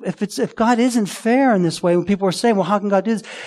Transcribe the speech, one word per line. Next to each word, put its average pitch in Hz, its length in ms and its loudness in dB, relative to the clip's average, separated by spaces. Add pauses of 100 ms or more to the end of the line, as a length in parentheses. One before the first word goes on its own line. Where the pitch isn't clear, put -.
if 190 160 -6
it's, - 160 -6
if 254 160 -4
God 233 260 2
isn't 240 260 2
fair 240 500 2
in 185 80 2
this 165 180 -2
way, 175 140 2
when 175 100 0
people 196 220 0
are 175 60 0
saying, 233 240 0
"Well, 180 80 0
how 202 140 0
can 202 100 -4
God 190 160 2
do 220 80 0
this?" 196 100 -4 (240)